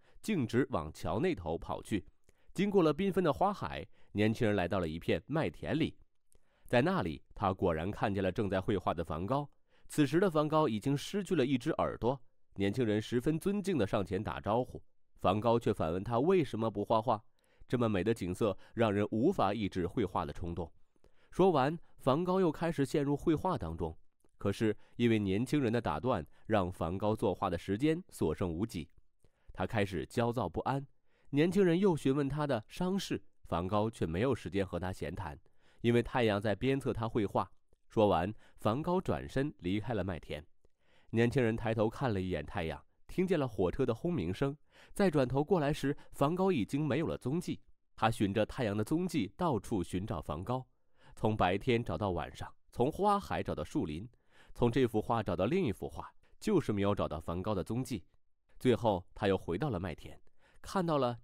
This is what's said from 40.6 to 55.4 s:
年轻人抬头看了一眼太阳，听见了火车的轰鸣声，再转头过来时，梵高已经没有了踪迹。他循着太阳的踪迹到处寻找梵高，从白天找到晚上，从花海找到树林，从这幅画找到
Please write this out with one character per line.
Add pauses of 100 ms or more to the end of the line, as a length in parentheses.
年
轻
人
抬
头
看
了
一
眼
太
阳， (260)
听
见
了
火
车
的
轰
鸣
声， (380)
再
转
头
过
来
时， (200)
梵
高
已
经
没
有
了
踪
迹。 (340)
他
循
着
太
阳
的
踪
迹
到
处
寻
找
梵
高， (480)
从
白
天
找
到
晚
上， (220)
从
花
海
找
到
树
林， (440)
从
这
幅
画
找
到